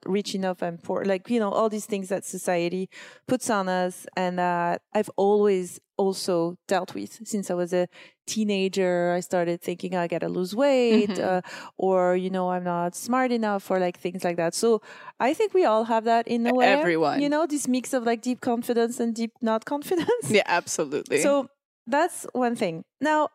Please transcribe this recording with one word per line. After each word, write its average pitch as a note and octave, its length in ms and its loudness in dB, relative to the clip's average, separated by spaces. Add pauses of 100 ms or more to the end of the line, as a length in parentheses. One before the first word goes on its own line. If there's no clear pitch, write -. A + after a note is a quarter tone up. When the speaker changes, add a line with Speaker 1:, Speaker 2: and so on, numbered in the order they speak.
Speaker 1:
rich G3 300 -2
enough, F#3+ 300 -4
I'm E3+ 160 -4
poor," G3 260 -4
like, F#3+ 240 -2
you A#3 100 2
know, G3+ 120 0
all A3 180 2
these G#3 160 -6
things G3 240 -6
that F#3+ 160 -4
society F3+ 640 -2 (380)
puts B3+ 240 0
on F#3+ 180 0
us F#3 380 -2 (100)
and F3+ 220 0
that F3 420 0 (140)
I've G#3+ 200 0
always G3 640 2 (160)
also F3+ 640 0 (100)
dealt F#3 260 0
with - 340 -12
since G3 220 -4
I F3 60 -2
was F3 180 -2
a F3+ 140 2 (400)
teenager. F#3+ 920 0
I - 20 -2
started F3 420 -2
thinking, F3+ 340 -6
"I E3+ 120 0
gotta E3+ 220 -2
lose F3+ 260 -4
weight," A#3+ 560 4
Speaker 2:
Mm-hmm. F#3 260 0
Speaker 1:
uh, F3+ 40 -2 (360)
or, F#3 380 2
you F#3 160 -2
know, F#3 180 -2
"I'm F3+ 140 -2
not F3 320 -2
smart B3+ 360 0
enough," G#3+ 380 -2
or, F#3 100 2
like, F3+ 200 -2
things F3+ 240 -6
like F3 140 0
that. E3+ 180 0
So A3+ 260 2 (380)
I B3+ 160 2
think G#4+ 180 0
we F#4 120 4
all A3 200 4
have A3+ 200 0
that A#3 220 2
in A#3 200 0
a B3 60 2
way, B3+ 120 4
Speaker 2:
Everyone. C#4 560 4
Speaker 1:
you C#4+ 80 2
know, D4+ 160 2
this C#4+ 220 -4
mix B3+ 260 -2
of, B3 120 0
like, A#3 180 0
deep B3 180 -4
confidence A#3 580 0
and A#3 140 0
deep A3+ 260 -4
not A3 260 0
confidence. E4+ 640 0
Speaker 2:
Yeah, G3+ 180 6
absolutely. C#3+ 760 0
Speaker 1:
So C#4 280 2 (380)
that's D4+ 460 0
one A#3+ 220 0
thing. E3 280 -2 (180)
Now, D4+ 340 2